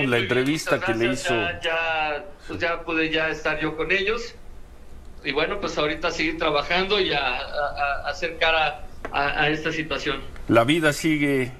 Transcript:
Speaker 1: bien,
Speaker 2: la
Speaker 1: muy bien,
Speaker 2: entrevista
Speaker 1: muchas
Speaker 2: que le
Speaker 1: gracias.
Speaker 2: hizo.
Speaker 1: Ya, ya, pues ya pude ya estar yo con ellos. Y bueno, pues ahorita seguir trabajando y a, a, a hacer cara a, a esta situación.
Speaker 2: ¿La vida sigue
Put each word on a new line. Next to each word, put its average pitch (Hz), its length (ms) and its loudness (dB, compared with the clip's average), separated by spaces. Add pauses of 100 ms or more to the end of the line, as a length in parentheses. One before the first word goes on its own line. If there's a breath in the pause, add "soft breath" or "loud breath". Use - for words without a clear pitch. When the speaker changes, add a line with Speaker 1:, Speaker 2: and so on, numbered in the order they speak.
Speaker 1:
bien, 135 100 2
Speaker 2:
la 120 60 6
Speaker 1:
muy 117 100 2
bien, 123 120 2
Speaker 2:
entrevista 147 380 2
Speaker 1:
muchas 123 140 -2
Speaker 2:
que 113 80 2
le 117 80 4
Speaker 1:
gracias. 127 200 -2
Speaker 2:
hizo. 117 80 2
Speaker 1:
Ya, 90 280 -2
ya, 160 640 0 (240)
pues 160 100 -6
ya 170 240 0
pude 160 280 0
ya 160 180 2
estar 156 320 -2
yo 156 160 -2
con 156 160 0
ellos. 196 420 0 (880)
Y 147 100 -2
bueno, 170 280 0
pues 165 160 -4
ahorita 156 340 0
seguir 160 280 -2
trabajando 175 600 2
y 175 140 2
a, 143 80 0
a, 131 200 -2 (680)
a - 20 -2
hacer 160 300 -6
cara 160 480 2 (260)
a, 143 300 0
a 147 80 4
esta 156 200 -2
situación. 147 500 -4 (280)
Speaker 2:
¿La 113 160 8
vida 151 300 4
sigue 143 640 2